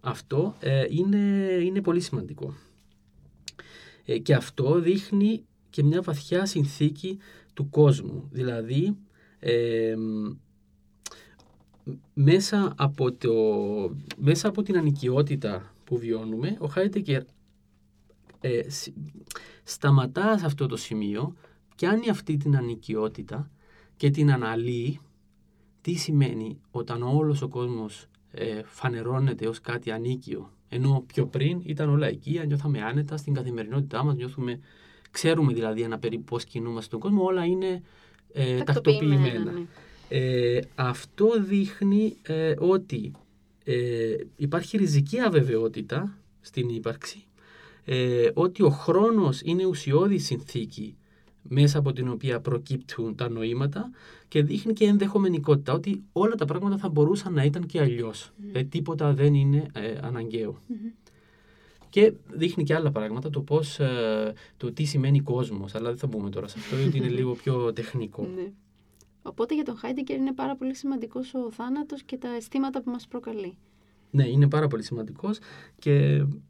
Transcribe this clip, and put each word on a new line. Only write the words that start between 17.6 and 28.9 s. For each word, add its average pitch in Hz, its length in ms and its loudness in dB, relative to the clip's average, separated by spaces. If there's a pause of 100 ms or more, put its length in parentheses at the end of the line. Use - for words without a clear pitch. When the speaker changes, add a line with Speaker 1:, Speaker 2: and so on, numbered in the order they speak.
Speaker 1:
ε, 120 300 -2
σ-, - 220 -10 (720)
σταματά 147 720 2
σε 175 80 -2
αυτό 143 220 0
το - 100 -4
σημείο, 107 580 -4 (400)
πιάνει 220 340 0
αυτή 160 280 -2
την 143 180 2
ανοικιότητα 113 960 -4 (460)
και 143 120 4
την 147 220 4
αναλύει. 120 680 -2 (840)
Τι 175 120 -4
σημαίνει 127 680 0 (120)
όταν 117 320 -6
όλος 143 380 2
ο 143 60 -4
κόσμος, 120 580 -6 (260)
ε, 110 340 -6
φανερώνεται 120 840 -2